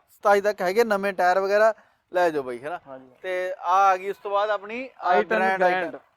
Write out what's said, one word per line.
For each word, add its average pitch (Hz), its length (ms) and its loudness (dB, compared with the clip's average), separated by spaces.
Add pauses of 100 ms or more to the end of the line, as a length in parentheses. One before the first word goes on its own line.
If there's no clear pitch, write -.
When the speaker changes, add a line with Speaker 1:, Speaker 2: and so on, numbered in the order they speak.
Speaker 1:
ਸਤਾਈ 202 320 2
ਤੱਕ 202 220 -2
ਹੈਗੇ, 196 220 2
ਨਵੇਂ 202 280 -2
ਟਾਇਰ 180 280 2
ਵਗੈਰਾ। 208 340 2 (380)
ਲੈ 175 180 2
ਜਾਓ 147 120 -2
ਬਾਈ, 123 160 -10
ਹਨਾ? 156 300 -12
Speaker 2:
ਹਾਂਜੀ। 131 220 -20 (120)
Speaker 1:
ਤੇ 185 360 -6
ਆ - 40 -18
ਆ 190 340 4
ਗਈ 190 140 -6
ਉਸ 185 60 -8
ਤੋਂ 208 140 -12
ਬਾਅਦ 202 200 0
ਆਪਣੀ, 214 380 -8 (100)
ਆ, - 100 -4
Speaker 2:
ਆਈ 196 160 2
ਟੈਨ 220 140 -2
Speaker 1:
ਗ੍ਰੈਂਡ, 190 220 0
Speaker 2:
ਗ੍ਰੈਂਡ। 180 360 0 (200)